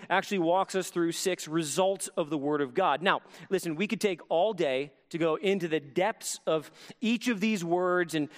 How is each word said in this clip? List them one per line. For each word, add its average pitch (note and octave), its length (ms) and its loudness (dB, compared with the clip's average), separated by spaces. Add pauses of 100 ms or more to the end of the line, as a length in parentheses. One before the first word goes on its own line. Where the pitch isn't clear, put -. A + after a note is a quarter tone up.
(100)
actually F#3+ 300 2
walks F3+ 340 2
us F#3 160 -2
through E3+ 220 0
six F3 360 -2
results E3+ 600 0 (100)
of E3 100 0
the D3+ 80 -2
Word D3 240 0
of B2+ 140 -2
God. E3 260 2
Now, C#3+ 220 2 (260)
listen, E3+ 280 -2
we G3+ 100 0
could G3+ 140 -2
take F#3+ 280 0
all F#3+ 240 2
day C#3+ 400 -2 (160)
to - 80 -8
go D#3+ 200 2
into F#3+ 320 0
the D#3 120 0
depths F3 680 -4
of D#3+ 240 0 (300)
each A3+ 280 0
of G#3 120 0
these G#3+ 240 0
words F3 500 2
and D3+ 240 0